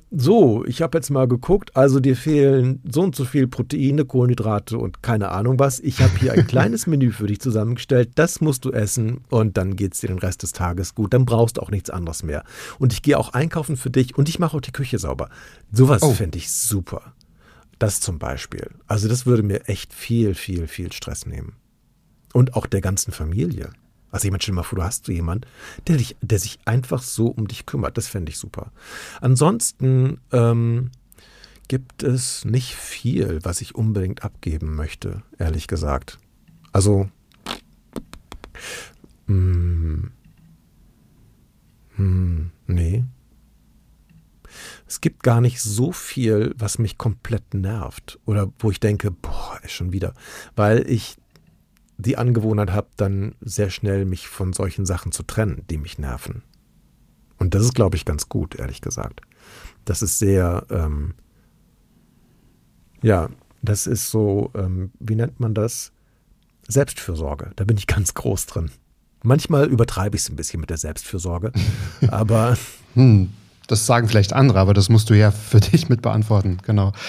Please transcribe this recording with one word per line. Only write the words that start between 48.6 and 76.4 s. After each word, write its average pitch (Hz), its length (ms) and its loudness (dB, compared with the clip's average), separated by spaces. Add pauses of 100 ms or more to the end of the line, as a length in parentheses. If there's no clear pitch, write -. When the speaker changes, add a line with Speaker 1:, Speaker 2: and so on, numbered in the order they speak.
Speaker 1:
ich 95 100 -2
denke, 104 320 0
boah, - 520 -8
ist - 80 -14
schon 90 200 -6
wieder. 92 220 -4 (420)
Weil 107 340 4
ich - 280 -2 (800)
die 120 200 -2
Angewohnheit 110 540 2
habe, 104 160 -2 (100)
dann 98 440 -2
sehr 104 280 -4
schnell 98 360 -2
mich 92 220 -6
von 92 260 -4
solchen 95 320 -4
Sachen 90 260 -4
zu - 120 -8
trennen, 104 460 -4
die 80 80 -6
mich 73 200 -10
nerven. 67 460 -10 (960)
Und 90 160 0
das 101 80 4
ist, 123 120 2
glaub 95 200 4
ich, - 100 -4
ganz 73 240 -4
gut, - 260 -6
ehrlich - 260 -10
gesagt. - 400 -10 (640)
Das 98 160 -4
ist - 180 -2
sehr, 92 500 2
ähm, 76 440 -2 (1900)
ja, 92 280 2 (320)
das - 260 -2
ist - 240 -4
so, 104 440 0
ähm, 92 440 -4
wie 110 160 -4
nennt 117 240 -2
man 113 140 -2
das? 110 380 -4 (760)
Selbstfürsorge. 87 880 -2
Da 101 80 -2
bin 107 140 2
ich 95 100 -6
ganz - 260 0
groß - 320 -4
drin. 82 260 -6 (520)
Manchmal 143 440 4
übertreibe 110 480 0
ich's - 140 -4
ein 73 60 -10
bisschen 80 260 -6
mit 80 80 -8
der 82 80 -6
Selbstfürsorge, 87 720 -6 (280)
Speaker 2:
<laughs> - 300 0
Speaker 1:
aber 110 480 4 (380)
Speaker 2:
Hm, 107 340 8 (380)
das 110 180 2
sagen 117 240 4
vielleicht 104 240 4
andere, 131 260 6
aber 95 140 6
das 98 160 6
musst 110 200 6
du 113 80 6
ja 104 140 8
für - 280 4
<laughs> - 20 10
dich - 280 4
mit 120 120 2
beantworten, 107 640 2